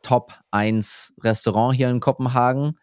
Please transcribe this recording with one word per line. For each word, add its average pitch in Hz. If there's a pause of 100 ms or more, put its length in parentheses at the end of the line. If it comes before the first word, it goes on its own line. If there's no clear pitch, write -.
Top - (160)
eins 107
Restaurant 113
hier 127
in 123
Kopenhagen. 131